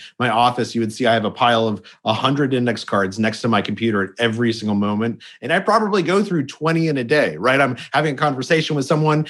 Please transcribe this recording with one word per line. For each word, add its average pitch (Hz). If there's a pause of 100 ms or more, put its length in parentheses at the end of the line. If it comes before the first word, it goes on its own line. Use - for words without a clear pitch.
(180)
my 127
office, 120
you 117
would 110
see 123
I 113
have 110
a 101
pile 117
of 104 (200)
a 110
hundred 139
index 120
cards 98
next 110
to 123
my 107
computer 104
at 95
every 113
single 104
moment. 104 (200)
And 131
I 190
probably 208
go 185
through 170
twenty 165
in 143
a 127
day, 117
right? 127
I'm 127 (160)
having 151
a -
conversation 151
with 139
someone 156